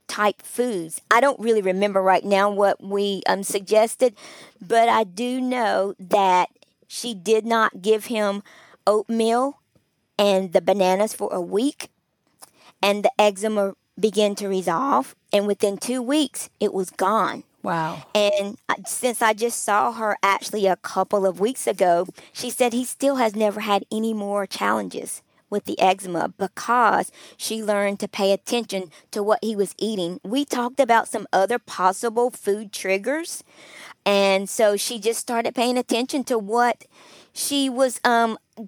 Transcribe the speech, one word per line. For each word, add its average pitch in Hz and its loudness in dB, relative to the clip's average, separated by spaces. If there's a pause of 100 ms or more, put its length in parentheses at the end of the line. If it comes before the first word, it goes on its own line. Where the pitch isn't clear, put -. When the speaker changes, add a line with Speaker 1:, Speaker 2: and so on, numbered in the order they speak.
Speaker 1:
type 208 -2
foods. 196 -4
I 226 6
don't 277 2
really 220 2
remember 190 0
right 185 4
now 196 2
what 202 2
we, 196 -2
um, 190 0
suggested, 214 0 (440)
but 226 2
I 220 4
do 240 -4
know 208 0
that 185 4 (400)
she 240 -8
did 208 0
not 226 0
give 208 0
him 202 -2 (460)
oatmeal 226 0 (580)
and 190 2
the 190 6
bananas 190 2
for - -6
a 185 -4
week, 196 -2 (920)
and 202 2
the - 4
eczema 202 2 (240)
began 208 2
to 202 -6
resolve, 190 0 (180)
and 202 2
within 202 0
two 254 -4
weeks, 277 -2
it 214 0
was 185 -4
gone. 202 0 (180)
Speaker 2:
Wow. 165 -4 (100)
Speaker 1:
And 202 0 (100)
I, - -2 (100)
since - -2
I 220 4
just 226 -4
saw 220 0
her 220 -4
actually 196 0
a 185 4
couple 190 -2
of 180 0
weeks 226 -2
ago, 180 2 (240)
she - -8
said 240 0
he 247 -2
still 277 0
has 226 0
never 214 0
had 208 0
any 220 -2
more 202 -4
challenges 202 -4 (280)
with 208 -4
the - -6
eczema 185 0
because 202 0 (260)
she 220 -6
learned 202 -2
to 208 -6
pay 196 0
attention 196 -4 (220)
to 214 -6
what 202 0
he 214 -4
was 196 -2
eating. 185 -4
We 254 -2
talked 247 -4
about 233 4
some 208 -8
other 196 2
possible 226 0
food 208 -4
triggers, 220 -4 (640)
and 196 2
so 208 2
she 226 -6
just 226 -2
started 233 -4
paying 247 0
attention 247 -2
to 240 -2
what 226 0 (460)
she 277 -2
was, 254 0
um, 233 2 (300)